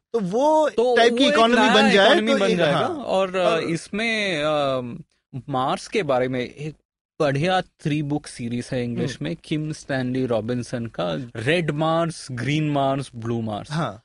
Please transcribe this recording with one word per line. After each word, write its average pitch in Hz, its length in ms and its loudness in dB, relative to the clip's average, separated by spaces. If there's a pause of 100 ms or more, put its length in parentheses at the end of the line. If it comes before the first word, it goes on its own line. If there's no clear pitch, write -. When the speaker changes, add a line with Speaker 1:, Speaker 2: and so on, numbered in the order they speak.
(140)
Speaker 1:
तो 233 60 0
वो 269 500 2
Speaker 2:
तो 240 280 2
Speaker 1:
टाइप 233 200 6
की 269 60 4
Speaker 2:
वो - 60 4
एक - 40 2
Speaker 1:
इकोनॉमी 226 280 4
Speaker 2:
नया 214 120 4
Speaker 1:
बन 214 180 6
जाए 202 160 6
Speaker 2:
इकोनॉमी 277 260 4
Speaker 1:
तो 214 40 4
Speaker 2:
बन 196 120 2
Speaker 1:
ये, 180 60 2
Speaker 2:
जाएगा। 160 220 2
Speaker 1:
हाँ। - 100 0
Speaker 2:
और, 190 480 -2
अ, 175 140 2
Speaker 1:
और 165 140 2
Speaker 2:
इसमें, 202 800 -2
अ, 143 380 0 (680)
मार्स 139 380 -2
के 208 160 -2
बारे 131 240 2
में 127 140 -2
एक 147 340 -10 (440)
बढ़िया 160 420 2
थ्री 151 420 -4
बुक 147 240 -4
सीरीज 120 440 -6
है 123 120 -2
इंग्लिश 120 280 -4
Speaker 1:
हम्म। 143 140 -8
Speaker 2:
में, 165 180 -6
किम 156 280 -4
स्टैनली 131 540 -4
रॉबिन्सन 117 600 -2
का 151 500 -6
रेड 151 360 -2
मार्स, 160 600 -2
ग्रीन 147 400 -2
मार्स, 139 440 -2
ब्लू 117 260 -4
मार्स। 107 300 -8
Speaker 1:
हाँ। 143 340 -6